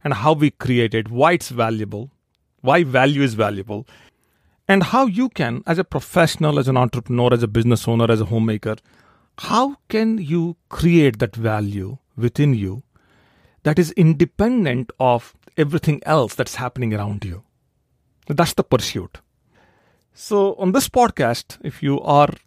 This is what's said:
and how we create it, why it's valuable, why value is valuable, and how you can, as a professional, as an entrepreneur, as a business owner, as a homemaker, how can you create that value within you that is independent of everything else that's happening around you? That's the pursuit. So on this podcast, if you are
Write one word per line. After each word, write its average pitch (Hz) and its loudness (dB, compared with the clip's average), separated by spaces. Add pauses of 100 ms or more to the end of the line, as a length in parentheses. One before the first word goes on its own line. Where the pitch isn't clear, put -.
and 143 -4
how 127 0
we 151 2
create 120 -2
it, 107 -4
why 131 2
it's - -6
valuable, 113 -4 (520)
why 160 4
value 135 2
is 120 0
valuable, 104 -4 (800)
and 196 4
how 262 2
you 226 -2
can, 123 -4
as 165 -2
a 175 -2
professional, 151 0
as 135 0
an 131 2
entrepreneur, 123 2
as 117 0
a 113 0
business 113 0
owner, 117 2
as 110 2
a 101 -2
homemaker, 110 -2 (640)
how 269 -2 (140)
can 220 0
you 170 -2 (120)
create 151 4
that - -4
value 107 -4 (180)
within 131 0
you 101 -6 (800)
that 151 2
is 165 0
independent 160 0
of 123 0 (220)
everything 156 0
else 151 0
that's - -4
happening 123 -6
around 104 -6
you? 92 -10 (840)
That's 151 0
the 180 0
pursuit. - -2 (960)
So 196 0
on 185 -2
this 269 0
podcast, 156 0
if - -10
you 143 0
are 147 4 (140)